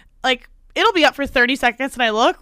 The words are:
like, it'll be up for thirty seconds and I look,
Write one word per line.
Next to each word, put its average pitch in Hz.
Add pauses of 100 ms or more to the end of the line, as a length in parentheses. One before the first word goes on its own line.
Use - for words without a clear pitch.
(240)
like, 254 (240)
it'll 403
be 320
up 254
for 277
thirty 247
seconds 254
and 247
I 233
look, 240